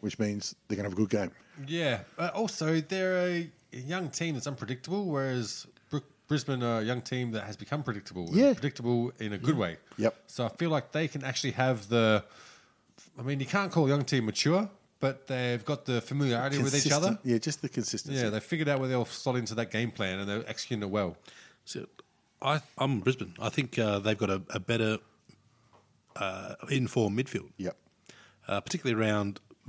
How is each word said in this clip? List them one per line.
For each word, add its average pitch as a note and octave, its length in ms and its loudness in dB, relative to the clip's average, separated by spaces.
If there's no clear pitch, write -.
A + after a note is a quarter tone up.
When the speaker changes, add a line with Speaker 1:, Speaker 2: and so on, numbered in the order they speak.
Speaker 1:
which G#2 160 -4
means G#2 380 -4
they're G#2+ 80 -4
gonna G2+ 140 -4
have F#2 80 -8
a G#2+ 40 4
good G2+ 100 2
game. G#2 180 0
Speaker 2:
Yeah. D3+ 320 0
Uh, E3+ 160 -2
also, D#3+ 480 0
they're F#3 460 0
a, E3+ 240 -2
a - 40 -10
young D#3 320 -4
team E3 240 -2
that's C3 140 -4
unpredictable, C3+ 580 -4
whereas C3+ 600 -2
Br-, D3 80 0
Brisbane C3+ 360 0
are A#2 160 2
a G#2+ 40 0
young B2 200 0
team B2 300 -2
that G#2 100 -4
has G2+ 140 -10
become C#3+ 260 -4
predictable. G2 460 -6
and D#3 60 2
Speaker 1:
Yeah. C4 180 8
Speaker 2:
predictable A#2+ 640 0
in G#2+ 140 -2
a G2 40 -4
good C#3+ 180 2
way. F2+ 220 0
Speaker 1:
Yep. A2 180 2
Speaker 2:
So - 200 -4
I A2 40 0
feel E3+ 220 -2
like D3 220 -2
they D#3 140 0
can C#3+ 160 -6
actually C3 280 -2
have B2 380 2
the, A2 340 6
I - 20 -10
mean, C3+ 180 -2
you C3+ 60 -2
can't F#3+ 260 0
call D#3+ 140 6
a C3+ 40 4
young C#3+ 140 4
team B2 220 2
mature, E3+ 420 2
but C3+ 280 -2
they've B2 360 -2
got A#2 220 -4
the A#2+ 160 0
familiarity C#3 560 0
with C3+ 160 2
each C#3+ 180 4
other. D#3 180 4
Speaker 1:
Consistent. A3 100 -2
Yeah, A#2 60 4
just - 240 -4
the C3+ 80 -4
consistency. C3 500 -4
Speaker 2:
Yeah, A2+ 120 2
they G#2+ 80 -2
figured D#3 280 -2
out C#3+ 120 2
where C3 100 -2
they'll B2 160 2
slot - 300 -2
into A2+ 180 -2
that A2+ 160 -2
game A2 220 0
plan F#2 260 -2
and G2 100 -4
they're G#2+ 220 -4
executing A2 320 -4
it G2+ 80 -2
well. F#2+ 280 0
Speaker 3:
So - 220 -10
I, D3 180 0
I'm C3 220 2
Brisbane. G2+ 380 -2
I G#2+ 100 -2
think, C3 280 -2
uh, G#2 220 2
they've G#2 180 0
got G2+ 140 2
a, F#2+ 180 0
a G#2 100 -4
better, A2 380 0
uh, F#2+ 400 -6
in-form A#2+ 460 2
midfield. A#2+ 420 -4
Speaker 1:
Yep. F2+ 200 -4
Speaker 3:
Uh, G2+ 140 0
particularly B2 400 -2
around G#2 380 2